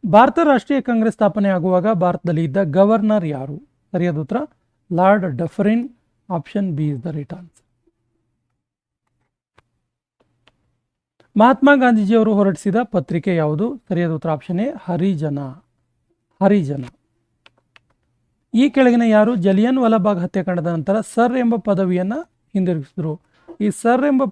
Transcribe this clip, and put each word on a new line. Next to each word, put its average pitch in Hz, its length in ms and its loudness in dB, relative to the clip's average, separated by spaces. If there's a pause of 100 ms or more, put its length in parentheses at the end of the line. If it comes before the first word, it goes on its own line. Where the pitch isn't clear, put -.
ಭಾರತ 226 340 4 (120)
ರಾಷ್ಟ್ರೀಯ 269 380 0
ಕಾಂಗ್ರೆಸ್ 226 280 0
ಸ್ಥಾಪನೆ 202 400 0
ಆಗುವಾಗ 180 300 0 (160)
ಭಾರತದಲ್ಲಿ 175 460 -2
ಇದ್ದ 151 120 -2 (160)
ಗವರ್ನರ್ 208 500 2 (100)
ಯಾರು? 135 200 -10 (360)
ಸರಿಯಾದ 175 340 -2
ಉತ್ತರ 220 120 -6 (600)
ಲಾರ್ಡ್ 190 280 2 (140)
ಡಫರಿನ್. 208 420 -2 (540)
Option 202 280 -6 (120)
B 151 160 -2
is 131 140 -8
the 165 100 -8
right 143 240 -12
answer. - 240 -20 (3750)
ಮಹಾತ್ಮ 269 300 4 (120)
ಗಾಂಧೀಜಿಯವರು 220 560 2
ಹೊರಡಿಸಿದ 196 400 0 (160)
ಪತ್ರಿಕೆ 175 460 -2
ಯಾವುದು? 151 260 -2 (220)
ಸರಿಯಾದ 175 300 -2
ಉತ್ತರ 160 180 -6
ಆಪ್ಷನ್ 175 280 -6
ಎ - 20 -4 (200)
ಹರಿಜನ, 160 520 -2 (1040)
ಹರಿಜನ. 151 420 0 (1800)
ಈ - 20 6 (120)
ಕೆಳಗಿನ 240 280 4 (120)
ಯಾರು 214 160 4 (120)
ಜಲಿಯನ್ 214 380 2
ವಾಲಾಬಾಗ್ 208 420 2
ಹತ್ಯಾಕಾಂಡದ 175 520 -4
ನಂತರ 175 200 -2 (180)
ಸರ್ 240 280 2
ಎಂಬ 233 120 2 (140)
ಪದವಿಯನ್ನ 185 460 0 (400)
ಹಿಂದಿರುಗಿಸಿದ್ರು? 165 580 -4 (520)
ಈ 208 40 2 (140)
ಸರ್ 254 280 2
ಎಂಬ 269 220 2